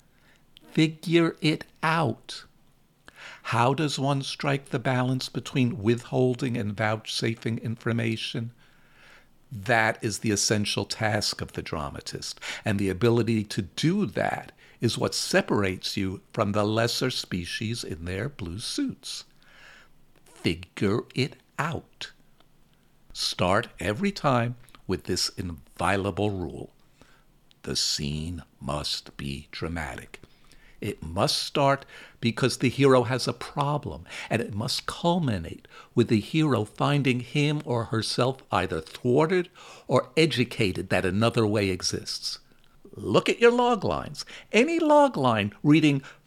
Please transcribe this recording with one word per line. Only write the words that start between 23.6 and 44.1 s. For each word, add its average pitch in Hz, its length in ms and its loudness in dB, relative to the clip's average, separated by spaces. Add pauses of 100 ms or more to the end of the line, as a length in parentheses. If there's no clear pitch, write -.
every 113 320 0
time 120 420 0 (320)
with 92 180 -2
this - 260 -2
inviolable 95 1000 -2
rule. 90 420 -8 (920)
The 67 140 -4
scene 78 640 -2 (180)
must - 560 -6
be 69 340 -8
dramatic. 82 720 -8 (600)
It - 220 -8
must 95 400 0
start 139 420 2 (380)
because 117 340 0
the 127 140 2
hero 131 320 6
has 120 260 -2
a 120 60 -4
problem, 143 720 -6 (240)
and - 100 0
it - 140 -6
must - 320 -4
culminate 135 800 -2 (260)
with 120 140 4
the 110 120 4
hero 139 440 2
finding 135 560 0
him 147 460 0
or 117 200 0
herself 123 640 -2
either 90 300 0
thwarted 160 680 2 (360)
or 135 300 2
educated 117 720 2
that 92 160 2
another 107 420 2
way 104 220 2
exists. - 720 -4 (560)
Look 101 340 2
at - 120 0
your 233 100 8
log 240 340 2
lines. 80 400 -4 (280)